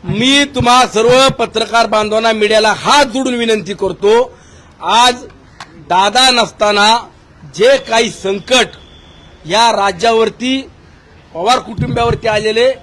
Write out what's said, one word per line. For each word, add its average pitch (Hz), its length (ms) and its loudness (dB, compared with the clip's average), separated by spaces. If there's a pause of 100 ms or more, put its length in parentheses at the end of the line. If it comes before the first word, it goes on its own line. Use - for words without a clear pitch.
मी 269 400 0
तुम्हा 247 420 2
सर्व 247 420 2 (100)
पत्रकार 220 480 0
बांधवांना, 214 460 0
मीडियाला 214 400 2
हात 233 340 2
जोडून 254 280 -4
विनंती 220 400 -2
करतो, 208 580 0 (500)
आज 240 420 2 (640)
दादा 208 420 2
नसताना 208 680 0 (580)
जे 247 220 2
काही 226 340 -2
संकट 202 560 -4 (800)
या 220 260 2
राज्यावरती, 226 960 -2 (680)
पवार 214 240 0
कुटुंबियावरती 233 720 -4
आलेले 220 440 0 (100)